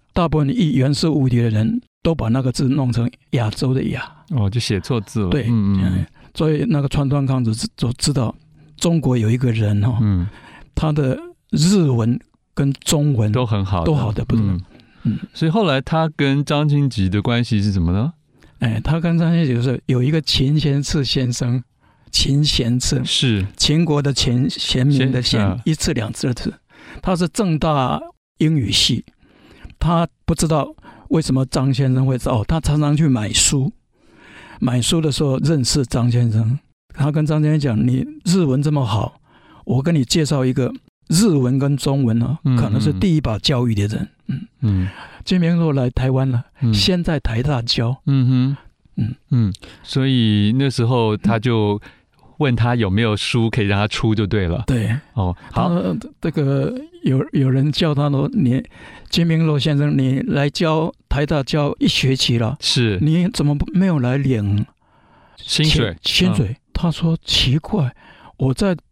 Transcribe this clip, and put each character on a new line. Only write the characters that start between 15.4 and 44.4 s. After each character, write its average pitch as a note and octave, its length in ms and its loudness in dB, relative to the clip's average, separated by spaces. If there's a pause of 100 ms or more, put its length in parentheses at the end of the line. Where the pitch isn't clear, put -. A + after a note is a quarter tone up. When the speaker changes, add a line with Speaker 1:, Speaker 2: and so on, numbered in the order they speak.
Speaker 2:
以 - 20 2
后 G#3 160 0
来 C3+ 160 0
他 D#3+ 340 -2
跟 C#3 300 0
张 D3 240 0
清 C#3+ 180 2
吉 F#2+ 220 0
的 G#2 100 0
关 A#2+ 240 0
系 A2+ 160 0
是 G2+ 120 2
什 F#2+ 100 0
么 E2+ 100 2
呢？ A2+ 220 -2 (460)
Speaker 1:
哎， A2 240 -2
他 D#3+ 160 0
跟 E3+ 180 0
张 E3 160 2
清 E3 100 2
吉 C3 120 0
就 A#2+ 80 0
是 B2 240 -2
有 B2 160 0
一 C#3 80 2
个 D#3+ 100 0
秦 D3 380 0
贤 C#3+ 240 0
次 C#3+ 200 -2
先 B2+ 300 -2
生， B2 300 -2 (480)
秦 C#3+ 340 2
贤 B2 340 0
次。 B2+ 240 0
Speaker 2:
是。 A2 400 0 (120)
Speaker 1:
秦 D#3 280 2
国 D3+ 200 0
的 C#3 100 0
秦， B2 340 0
贤 - 380 -2
明 C3+ 260 2
的 B2 80 -2
贤， A#2+ 220 0
Speaker 2:
贤-， G2+ 80 2
嗯。 F#2 160 -4
Speaker 1:
一 D#3+ 80 0
次 D#3 220 -2
两 A2 180 -6
次 - 140 -6
的 B2+ 80 -2
次。 - 180 -8 (480)
他 F3+ 140 0
是 E3+ 140 0
政 F3+ 280 0
大 C#3+ 420 0 (380)
英 D#3+ 180 2
语 A#2+ 160 0
系， - 320 0 (760)
他 E3+ 280 2 (180)
不 E3 80 0
知 E3 140 0
道 D#3+ 260 0 (360)
为 - 120 2
什 - 120 -2
么 C3 120 2
张 C3+ 260 0
先 C3 220 2
生 C3 120 2
会 C3 120 0
知 - 80 -8
道， C#3 140 0
哦， G2+ 80 -2
他 D#3+ 120 0
常 D3+ 200 0
常 D3 180 2
去 D#3+ 100 2
买 A2 240 0
书， - 400 0 (880)
买 B2 220 0
书 E3 180 0
的 D#3 120 0
时 C#3+ 120 -2
候 C3 140 0
认 C#3+ 260 0
识 C3+ 220 0
张 B2 240 0
先 A#2+ 220 2
生。 A2+ 260 0 (380)
他 C#3+ 160 0
跟 D3+ 120 0
张 D#3 200 0
先 D3+ 80 2
生 D#3 80 2
讲 C3 180 0 (100)
：“你 B2+ 160 0 (220)
日 F#3 140 2
文 C#3+ 240 2
这 D3+ 80 0
么 C#3+ 120 0
好， G#2+ 380 -4 (440)
我 C3 180 0
跟 E3+ 100 0
你 D3 100 2
介 D#3 220 0
绍 C3+ 180 0
一 C3 80 2
个 B2+ 220 -2 (360)
日 F#3 180 4
文 C3+ 320 2
跟 C#3 180 0
中 C#3 260 0
文 A#2 200 2
啊， B2 220 -2
Speaker 2:
嗯， B2+ 120 2
Speaker 1:
可 A2+ 120 0
能 G#2+ 120 0
是 B2+ 100 2
第 D#3 240 2
一 D3+ 60 2
把 A2+ 160 -2
交 B2 320 0
椅 A2 60 0
的 G2+ 100 0
人。” G#2+ 240 -4 (180)
Speaker 2:
嗯。 C#3 140 -6 (200)